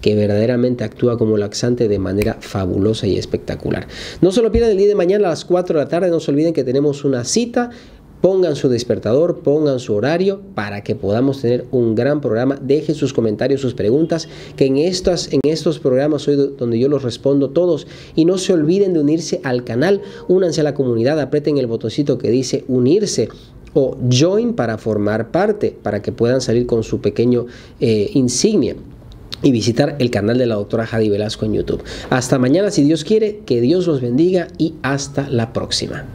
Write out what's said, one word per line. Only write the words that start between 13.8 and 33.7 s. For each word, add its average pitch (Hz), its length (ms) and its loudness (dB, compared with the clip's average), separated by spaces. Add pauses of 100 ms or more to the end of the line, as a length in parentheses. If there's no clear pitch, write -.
que 139 120 2
en 135 100 2
estas, 180 560 0
en 143 100 2
estos 156 380 0
programas 143 420 0
soy 147 140 0
do-, 139 100 2
donde 120 320 -2
yo 127 100 2
los 139 140 0
respondo 135 480 0
todos. 165 380 0 (260)
Y 160 100 4
no 185 140 2
se 185 140 0
olviden 180 400 2
de 160 80 2
unirse 160 420 0
al 123 220 -2
canal, 165 380 0 (260)
únanse 180 320 2
a 151 40 4
la 143 80 0
comunidad, 127 460 0
aprieten 147 400 0
el 127 80 0
botoncito 120 500 -2
que - 140 -2
dice 160 380 0
unirse 127 600 2 (460)
o 135 220 2 (120)
join 190 460 2
para 113 240 -2
formar 107 540 -2
parte, 202 500 0
para 104 180 -2
que 107 120 -6
puedan 123 280 2
salir 123 260 0
con 113 180 0
su - 160 -4
pequeño, 117 460 0 (340)
eh, 110 340 2
insignia 147 640 2 (680)
y - 80 4
visitar 120 480 0
el 123 140 0
canal 107 260 0
de 127 80 2
la 113 80 0
doctora 110 320 -4
Jadi 113 220 0
Velasco 107 360 -2
en 107 100 0
YouTube. - 280 -2 (260)
Hasta 127 300 0
mañana, 156 320 2
si 143 140 2
Dios 151 180 2
quiere, 214 420 0
que 120 160 0
Dios 170 280 2